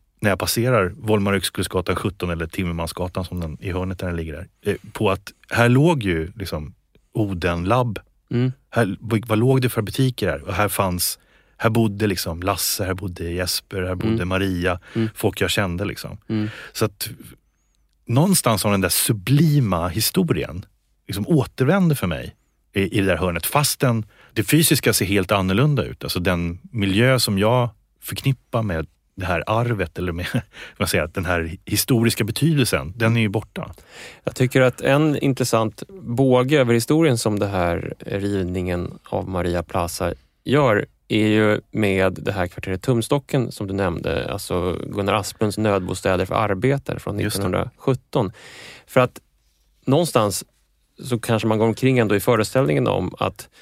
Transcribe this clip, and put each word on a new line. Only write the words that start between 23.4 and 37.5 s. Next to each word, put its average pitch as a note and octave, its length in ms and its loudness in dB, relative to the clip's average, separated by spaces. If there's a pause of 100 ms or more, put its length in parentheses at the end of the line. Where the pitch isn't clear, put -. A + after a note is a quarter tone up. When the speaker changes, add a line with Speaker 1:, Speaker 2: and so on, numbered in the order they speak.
Speaker 1:
Fastän B2+ 600 0 (260)
det G#2 120 -2
fysiska D3 480 4
ser G2+ 140 0
helt G2 260 0
annorlunda G2+ 520 2
ut. - 200 -10
Alltså - 160 -4
den F2 380 -2 (140)
miljö A2+ 480 2
som G2+ 180 0
jag A#2+ 300 2 (340)
förknippar - 600 -4
med E2 240 -2 (280)
det F#2 120 -10
här F2 200 -2
arvet A2 520 -2
eller F2 140 -4
med, E2 200 -6
<laughs> A#2 100 0 (360)
vad - 100 -2
säger E2 160 0
jag, D#2 80 -6
den F#2 140 -4
här E2 380 -2
historiska A2+ 600 0
betydelsen, A2 720 0
den A2+ 200 2
är A2+ 40 2
ju A2 80 2
borta. - 460 -8 (500)
Speaker 2:
Jag - 120 -4
tycker C3 240 2
att B2+ 200 4
en C#3+ 360 4
intressant A#2 680 0 (200)
båge B2+ 580 4
över A#2 140 4
historien C#3 440 4
som G#2 200 0
det G#2 80 0
här F2+ 520 -2